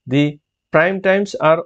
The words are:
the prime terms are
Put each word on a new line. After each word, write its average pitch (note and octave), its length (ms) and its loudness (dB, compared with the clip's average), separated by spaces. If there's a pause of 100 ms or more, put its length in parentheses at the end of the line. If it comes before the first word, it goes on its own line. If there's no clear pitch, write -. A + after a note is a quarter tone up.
the D3 320 -2 (340)
prime F3+ 280 2
terms G3 360 -2
are D#3+ 300 0